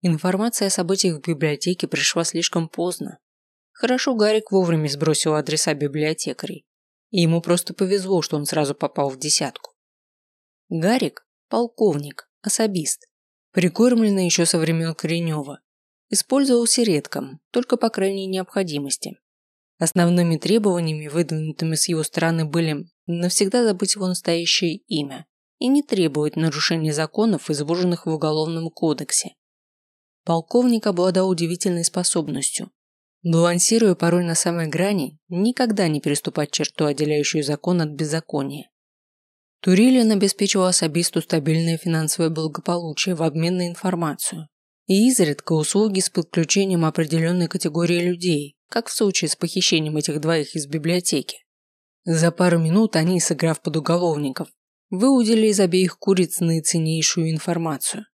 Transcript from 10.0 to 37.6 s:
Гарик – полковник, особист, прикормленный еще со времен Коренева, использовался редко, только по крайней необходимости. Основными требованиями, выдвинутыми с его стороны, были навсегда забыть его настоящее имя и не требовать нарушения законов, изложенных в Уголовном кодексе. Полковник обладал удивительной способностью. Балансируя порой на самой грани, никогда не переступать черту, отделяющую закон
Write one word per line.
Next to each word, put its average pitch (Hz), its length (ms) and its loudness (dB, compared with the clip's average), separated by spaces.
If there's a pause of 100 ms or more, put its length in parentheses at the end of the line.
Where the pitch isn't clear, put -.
Гарик – 180 580 -2 (220)
полковник, 175 800 -2 (140)
особист, 202 680 -2 (440)
прикормленный 202 760 4
еще 170 180 2
со 165 140 2
времен 165 360 0
Коренева, 156 680 -4 (500)
использовался 247 720 2
редко, 143 580 -2 (100)
только 247 260 0
по 226 120 0
крайней 196 380 -2
необходимости. 180 920 -4 (600)
Основными 170 580 2
требованиями, 170 720 0
выдвинутыми 156 680 -2
с - 140 0
его 156 140 -2
стороны, 165 420 0
были 160 440 -2 (180)
навсегда 180 580 0
забыть 196 300 0
его 202 120 -4
настоящее 170 680 0 (100)
имя 147 400 -6 (320)
и 240 100 0
не 285 140 4
требовать 151 540 0
нарушения 156 560 0
законов, 160 580 0
изложенных 170 560 0
в 165 40 -2
Уголовном 160 600 -2
кодексе. - 640 -2 (880)
Полковник 226 640 2
обладал 185 420 2
удивительной 170 560 -2
способностью. 151 840 -4 (520)
Балансируя 175 720 4
порой 175 300 2
на 165 100 -2
самой 170 340 -2
грани, 170 500 -2 (100)
никогда 208 600 0
не 151 120 0
переступать 147 500 -2
черту, - 340 -2
отделяющую 147 580 0
закон 151 380 0